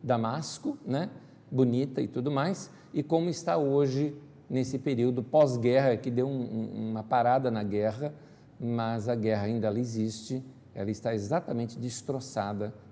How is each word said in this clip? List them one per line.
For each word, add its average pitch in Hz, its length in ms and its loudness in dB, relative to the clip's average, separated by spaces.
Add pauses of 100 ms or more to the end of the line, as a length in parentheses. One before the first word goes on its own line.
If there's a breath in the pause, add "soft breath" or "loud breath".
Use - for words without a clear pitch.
Damasco, 123 840 -2
né? 143 240 -2 (420 loud breath)
Bonita 131 520 2
e - 60 -2
tudo 131 220 -4
mais, 160 400 -2 (220 loud breath)
e 151 100 -2
como 165 280 0
está 165 260 -2
hoje 143 580 2 (360)
nesse 131 280 0
período 123 440 2
pós-guerra, 127 760 6
que 123 140 -4
deu 123 180 2
um, 131 140 -2
um, 110 480 -4
uma 110 120 -4
parada 123 480 4
na 107 120 0
guerra, 107 500 0 (480 loud breath)
mas 117 480 -2
a 120 60 2
guerra 107 320 2
ainda 110 220 0
ela 104 100 0
existe, 113 640 -4 (300)
ela 104 160 -4
está 113 240 -2
exatamente 117 640 -2
destroçada, 107 960 -6 (180)